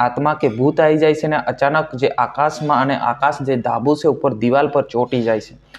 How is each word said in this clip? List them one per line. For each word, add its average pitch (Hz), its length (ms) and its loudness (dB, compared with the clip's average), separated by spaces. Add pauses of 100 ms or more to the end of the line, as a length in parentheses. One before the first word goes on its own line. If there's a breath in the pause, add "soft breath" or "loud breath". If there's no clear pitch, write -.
આત્મા 139 300 0
કે 151 140 0
ભૂત 135 340 0
આવી 156 160 4
જાય 156 160 4
છે 156 120 -4
અને 151 100 0
અચાનક 147 600 -2
જે 127 120 0
આકાશમાં 147 720 0
અને 135 140 0
આકાશ 139 460 -2
જે 135 140 -2
ધાબુ 117 400 0
છે 151 120 -2
ઉપર 139 260 0
દિવાલ 120 340 2
પર 147 140 0
ચોંટી 123 400 -2
જાય 113 180 0
છે, - 180 -14 (220 loud breath)